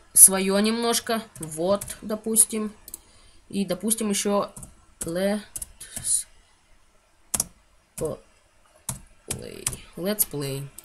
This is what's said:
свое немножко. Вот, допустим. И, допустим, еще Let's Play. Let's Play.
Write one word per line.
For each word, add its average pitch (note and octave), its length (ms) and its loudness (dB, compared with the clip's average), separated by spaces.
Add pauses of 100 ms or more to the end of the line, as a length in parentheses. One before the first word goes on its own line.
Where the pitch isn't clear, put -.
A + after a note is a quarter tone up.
(140)
свое F#3+ 460 6
немножко. A3+ 640 2 (160)
Вот, E3 440 0 (180)
допустим. G#3+ 680 0 (760)
И, G3 160 0
допустим, F#3+ 440 -2
еще G3+ 440 0 (480)
Let's - 1300 -4 (1700)
Play. - 220 -4 (1800)
Let's G3+ 320 0
Play. C#3 380 -6 (160)